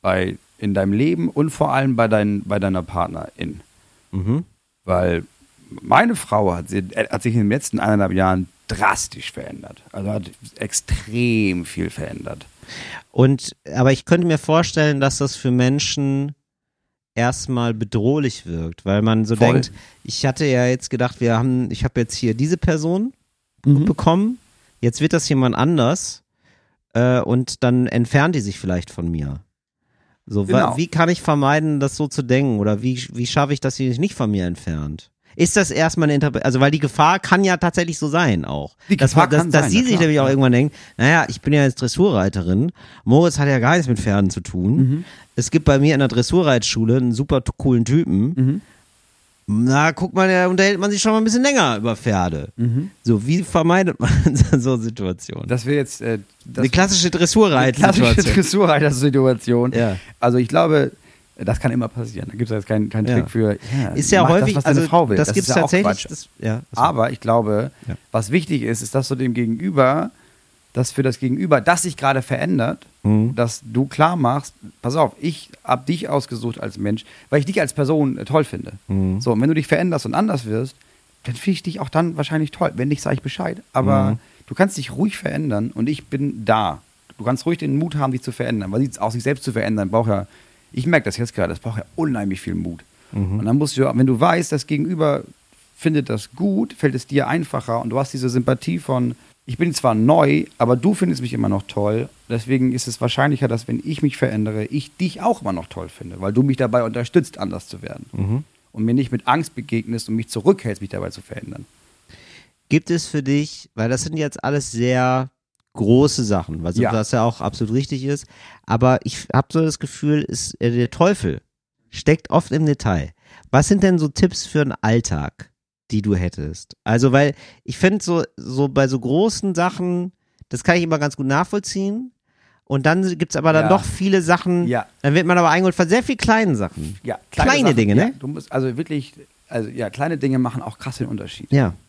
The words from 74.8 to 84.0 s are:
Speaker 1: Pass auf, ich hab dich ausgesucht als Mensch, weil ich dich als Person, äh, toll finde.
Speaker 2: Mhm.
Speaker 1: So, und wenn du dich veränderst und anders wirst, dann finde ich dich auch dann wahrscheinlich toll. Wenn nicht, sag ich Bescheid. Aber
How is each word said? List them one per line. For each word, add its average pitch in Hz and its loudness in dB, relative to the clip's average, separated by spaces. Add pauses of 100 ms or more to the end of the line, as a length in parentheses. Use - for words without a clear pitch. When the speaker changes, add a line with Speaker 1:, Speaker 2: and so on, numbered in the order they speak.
Speaker 1:
Pass 123 -4
auf, 151 2
ich 156 -6 (120)
hab 127 -4
dich 160 -4
ausgesucht 120 -4
als 104 -8
Mensch, 101 -4 (260)
weil 147 2
ich 143 -2
dich 190 -2
als 151 -2
Person, 147 0
äh, 104 -8
toll 151 2
finde. - -10 (160)
Speaker 2:
Mhm. 95 0
Speaker 1:
So, 123 0
und 107 0
wenn 135 2
du 160 2
dich 151 -2
veränderst 160 0
und - -6
anders 175 -2
wirst, 113 -4 (500)
dann 123 -8
finde - -2
ich 175 -4
dich 180 -8
auch 143 -6
dann 165 0
wahrscheinlich 151 -2
toll. - -2
Wenn 127 -2
nicht, 147 -2
sag - -2
ich 131 -6
Bescheid. - -8 (100)
Aber 135 2